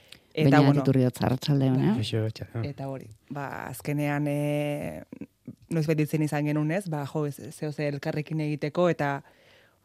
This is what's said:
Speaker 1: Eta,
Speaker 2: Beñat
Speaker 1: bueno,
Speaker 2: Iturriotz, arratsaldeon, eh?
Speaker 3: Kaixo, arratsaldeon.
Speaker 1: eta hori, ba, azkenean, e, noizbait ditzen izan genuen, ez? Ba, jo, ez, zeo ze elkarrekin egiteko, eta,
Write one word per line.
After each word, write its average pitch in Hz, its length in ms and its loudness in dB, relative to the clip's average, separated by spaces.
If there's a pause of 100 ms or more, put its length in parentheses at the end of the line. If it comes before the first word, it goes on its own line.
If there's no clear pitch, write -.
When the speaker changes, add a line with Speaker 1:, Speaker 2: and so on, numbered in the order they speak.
(360)
Speaker 1:
Eta, 151 140 6
Speaker 2:
Beñat 143 160 10
Speaker 1:
bueno, 143 160 6
Speaker 2:
Iturriotz, 131 400 4
arratsaldeon, 131 580 2
eh? 165 160 2
Speaker 3:
Kaixo, 113 240 -2
arratsaldeon. 110 480 -6
Speaker 1:
eta 139 200 -10
hori, 135 200 -10 (220)
ba, 143 160 -8 (240)
azkenean, 147 580 -2
e, 147 720 -2 (680)
noizbait 160 280 0
ditzen 151 240 0
izan 147 220 0
genuen, 151 260 0
ez? 190 220 -2
Ba, 147 160 -4
jo, 156 180 -4
ez, 143 140 -8 (100)
zeo 151 220 -8
ze 147 160 -4
elkarrekin 151 560 -4
egiteko, 151 480 0
eta, 143 300 -2 (640)